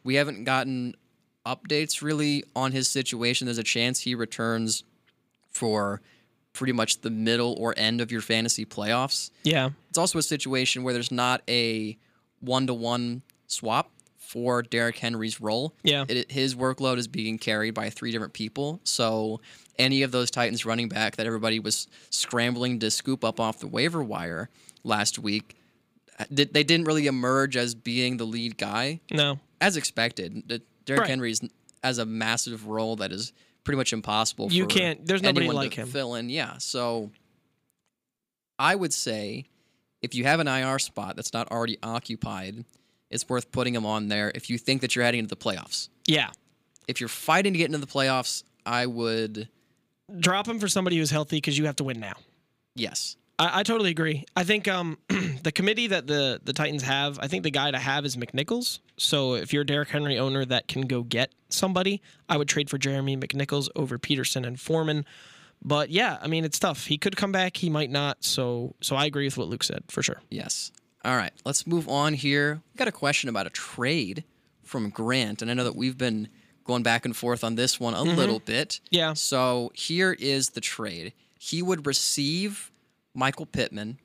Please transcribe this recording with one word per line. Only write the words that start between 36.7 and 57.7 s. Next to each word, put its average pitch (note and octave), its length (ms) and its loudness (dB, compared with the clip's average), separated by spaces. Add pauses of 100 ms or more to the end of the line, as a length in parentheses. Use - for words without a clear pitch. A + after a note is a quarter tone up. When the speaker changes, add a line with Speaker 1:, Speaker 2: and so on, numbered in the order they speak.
Speaker 1:
I D#3+ 160 6
would F3 180 0
say G#2+ 520 -4 (560)
if B2+ 120 -6
you B2 120 0
have D#3 140 6
an D3+ 80 2
I C3 160 2
R C3+ 160 2
spot - 360 -6
that's - 180 -8
not A#2 180 -2
already A#2 300 -2
occupied, A2 840 -6 (440)
it's A#2+ 200 -6
worth B2 220 -2
putting B2 220 0
him A2+ 120 0
on G#2+ 240 0
there G#2 260 0
if - 140 -8
you A#2+ 80 -2
think C3 240 0
that B2 140 0
you're A#2+ 100 4
heading A#2+ 140 4
into A2 140 -4
the - 80 -12
playoffs. - 460 -4 (180)
Speaker 2:
Yeah. C#3+ 260 4 (560)
Speaker 1:
If B2 120 -4
you're A#2+ 80 -4
fighting F#3+ 460 4
to F3 40 0
get D#3+ 100 4
into D3+ 100 -2
the C#3 100 -6
playoffs, C3+ 560 0 (220)
I A#2+ 200 2
would A2+ 640 -2 (720)
Speaker 2:
Drop F#3+ 280 2
him A3+ 120 -2
for G3+ 80 -2
somebody F3+ 300 2
who's D3+ 140 2
healthy D3+ 280 0
'cause C#3+ 180 0
you D3+ 80 2
have C#3+ 120 -2
to D3 60 -2
win B2+ 160 -6
now. G2+ 160 -10 (600)
Speaker 1:
Yes. - 400 -6 (240)
Speaker 2:
I, D#3+ 220 2
I - 20 2
totally G#3+ 260 2
agree. D#3+ 360 -2 (100)
I F#3 80 2
think, G#3 240 0
um, F3 360 -2
<clears throat> - 40 -20 (340)
the D#3+ 100 -2
committee G#3+ 360 2
that F3 200 0
the, C#3 360 0
the C3+ 100 -2
Titans D3 300 -2
have, C#3 360 0
I C#3 80 -4
think F3+ 160 -4
the D#3 80 0
guy C#3 200 0